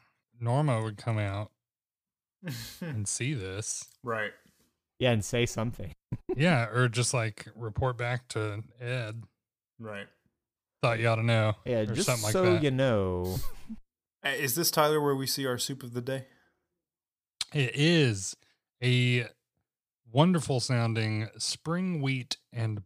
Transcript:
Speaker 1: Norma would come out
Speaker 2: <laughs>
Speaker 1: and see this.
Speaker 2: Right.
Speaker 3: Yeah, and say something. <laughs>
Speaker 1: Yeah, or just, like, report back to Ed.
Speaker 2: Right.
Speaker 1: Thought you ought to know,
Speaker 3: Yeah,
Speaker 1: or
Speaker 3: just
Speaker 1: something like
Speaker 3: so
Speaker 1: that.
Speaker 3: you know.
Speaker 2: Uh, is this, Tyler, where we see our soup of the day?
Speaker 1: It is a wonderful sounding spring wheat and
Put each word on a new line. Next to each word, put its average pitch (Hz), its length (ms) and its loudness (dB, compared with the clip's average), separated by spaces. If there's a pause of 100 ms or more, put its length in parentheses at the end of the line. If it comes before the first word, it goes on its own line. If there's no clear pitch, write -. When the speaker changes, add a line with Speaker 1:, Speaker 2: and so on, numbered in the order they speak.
(400)
Speaker 1:
Norma 123 420 0
would 110 140 -6
come 110 220 -4
out 101 320 -4 (680)
Speaker 2:
<laughs> - 640 -14
Speaker 1:
and 131 280 -6
see 135 260 -2
this. 95 520 -6 (160)
Speaker 2:
Right. 110 280 -4 (680)
Speaker 3:
Yeah, 123 140 4
and 110 120 2
say 120 220 0
something. 110 540 -6
<laughs> - 40 -20 (320)
Speaker 1:
Yeah, 135 320 4
or 123 200 4
just, 117 260 0
like, 113 420 -4
report 120 420 -2
back 123 300 -4
to 107 340 -4 (180)
Ed. 117 440 -6 (560)
Speaker 2:
Right. 104 260 -10 (760)
Speaker 1:
Thought 117 180 2
you 117 80 2
ought 113 80 4
to 110 80 0
know, 110 300 4 (100)
Speaker 3:
Yeah, 123 140 0
Speaker 1:
or 107 80 0
Speaker 3:
just 117 200 0
Speaker 1:
something 120 160 2
like 107 100 0
Speaker 3:
so 185 220 6
Speaker 1:
that. 165 80 2
Speaker 3:
you 147 80 2
know. 98 640 2 (880)
Speaker 2:
Uh, 139 40 -2
is 139 260 -2
this, 165 160 0
Tyler, 151 300 4
where 143 160 2
we 135 100 -4
see 135 200 -2
our 123 120 -2
soup 131 240 -6
of 120 120 -10
the 123 60 -6
day? 127 260 -6 (1300)
Speaker 1:
It 131 220 0
is 143 640 4 (480)
a 123 420 4 (840)
wonderful 143 480 4
sounding 110 680 0 (100)
spring 175 640 -4
wheat 131 340 -2 (160)
and 110 340 -2